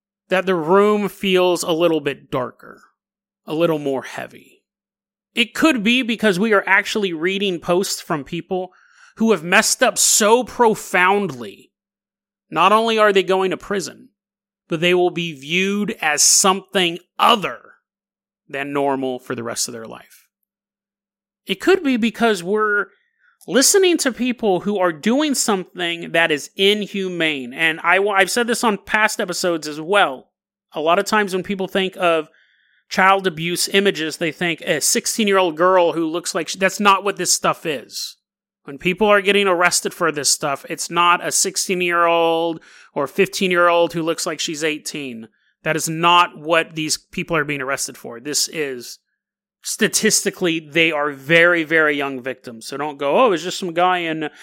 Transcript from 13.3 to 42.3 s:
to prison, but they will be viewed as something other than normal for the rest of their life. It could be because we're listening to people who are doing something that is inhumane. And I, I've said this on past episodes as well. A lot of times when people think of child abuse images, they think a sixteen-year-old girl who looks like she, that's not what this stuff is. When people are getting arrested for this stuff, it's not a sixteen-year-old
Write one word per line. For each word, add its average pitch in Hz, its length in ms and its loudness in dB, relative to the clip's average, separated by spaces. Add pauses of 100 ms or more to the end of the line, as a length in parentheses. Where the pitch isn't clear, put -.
to 156 60 -4
prison, 165 520 -10 (580)
but 160 140 -4
they 175 120 4
will 180 160 4
be 170 240 -6
viewed 185 580 -2 (100)
as 147 200 0
something 185 760 2 (200)
other 160 440 2 (840)
than 143 260 -8
normal 135 460 -2
for - 160 -8
the 120 80 -8
rest 117 240 -6
of 120 60 -14
their 113 140 -14
life. - 400 -20 (1160)
It - 160 -6
could 370 220 4
be 262 140 0
because 220 460 0
we're 208 440 0 (600)
listening 339 500 4
to 262 140 -2
people 226 500 -2
who 202 180 -4
are 180 120 2
doing 254 420 0
something 175 800 -4
that 165 200 2
is 147 240 -4
inhumane. 180 1000 -2
And 160 280 -2
I, 175 180 2
I've 196 300 2
said 240 180 -2
this 233 160 -2
on 214 140 0
past 214 440 0
episodes 170 460 -4
as 151 120 -8
well. 160 520 0 (420)
A 160 80 -6
lot 170 180 4
of 202 60 -2
times 208 280 0
when 185 100 -4
people 190 240 -6
think 190 300 -4
of 165 300 0 (640)
child 190 340 4
abuse 170 440 -4
images, 160 480 0
they 165 140 -4
think 170 300 -4
a 156 200 -2
sixteen-year-old 196 760 0
girl 175 360 4
who 165 120 -2
looks 165 300 -6
like 165 140 -4
she, 185 100 -10
that's 190 200 -2
not 196 240 4
what 196 140 -4
this 170 160 -2
stuff - 320 -2
is. - 520 -10 (480)
When 139 120 -14
people 180 300 0
are 208 140 6
getting 202 260 2
arrested 175 460 2
for 165 180 -2
this 147 180 -4
stuff, - 400 -4
it's 160 220 -10
not 175 340 2
a 156 60 -4
sixteen-year-old 170 1300 0 (320)